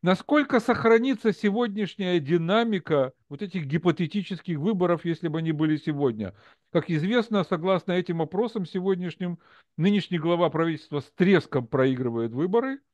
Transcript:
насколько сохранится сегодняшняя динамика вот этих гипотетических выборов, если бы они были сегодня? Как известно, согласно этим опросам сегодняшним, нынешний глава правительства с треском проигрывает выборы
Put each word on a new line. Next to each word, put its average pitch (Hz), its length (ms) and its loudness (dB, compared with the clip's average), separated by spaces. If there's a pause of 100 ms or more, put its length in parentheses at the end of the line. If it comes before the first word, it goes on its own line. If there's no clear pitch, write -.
насколько 247 580 2
сохранится 226 720 2
сегодняшняя 202 840 -2
динамика 165 920 0 (160)
вот 143 120 -10
этих 185 240 -6
гипотетических 170 960 -2
выборов, 175 460 0
если 170 240 -4
бы 156 100 -2
они 165 120 -2
были 156 260 2
сегодня? 127 580 -2 (360)
Как - 180 0
известно, 202 540 0
согласно 180 500 -2
этим 175 280 -2
опросам 196 440 -4
сегодняшним, 180 720 -4 (380)
нынешний 180 420 2
глава 170 300 2
правительства 160 520 -4
с - 140 -18
треском 160 520 2
проигрывает 123 680 0
выборы 233 480 -2 (120)